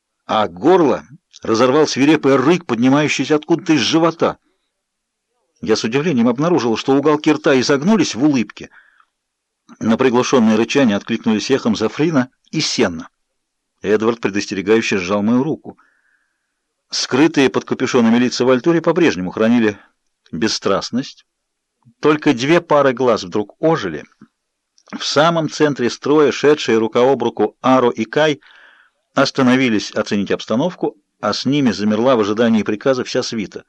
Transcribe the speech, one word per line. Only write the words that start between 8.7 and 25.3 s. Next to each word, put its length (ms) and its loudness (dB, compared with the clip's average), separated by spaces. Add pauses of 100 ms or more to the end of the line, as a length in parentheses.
На 160 0
приглушённое 600 2
рычание 400 0
откликнулись 540 -4
эхом 240 -2
Зафрина 560 -2 (220)
и 80 -4
Сенна. 480 -4 (720)
Эдвард 380 0
предостерегающе 800 -2
сжал 240 -2
мою 200 0
руку. 360 -8 (1120)
Скрытые 600 0
под 140 -4
капюшонами 540 0
лица 260 0
в 60 2
Альтуре 300 2
по-прежнему 500 0
хранили 480 2 (540)
бесстрастность. 920 -4 (760)
Только 340 2
две 260 0
пары 320 2
глаз 320 0
вдруг 340 -6
ожили. 460 -4 (960)
В 60 -12
самом 460 0